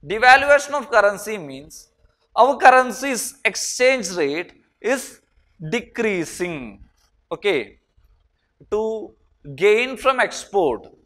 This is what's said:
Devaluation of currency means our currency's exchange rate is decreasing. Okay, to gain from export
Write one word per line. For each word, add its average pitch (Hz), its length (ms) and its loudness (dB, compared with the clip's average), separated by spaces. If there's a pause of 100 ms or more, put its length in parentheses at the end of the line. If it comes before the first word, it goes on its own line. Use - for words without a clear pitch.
Devaluation 269 680 4
of 262 180 -6
currency 208 460 0
means 143 540 -16 (440)
our 254 220 4
currency's 254 880 4
exchange 247 720 0
rate 156 380 -4 (260)
is - 400 -4 (500)
decreasing. 175 1080 -6 (500)
Okay, 160 480 -4 (920)
to 220 440 -6 (400)
gain 214 440 0
from 254 220 0
export 165 680 -2 (200)